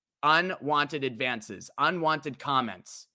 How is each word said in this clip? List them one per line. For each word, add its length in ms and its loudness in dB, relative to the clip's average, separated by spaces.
unwanted 840 2
advances, 760 -4
unwanted 600 0
comments 760 -2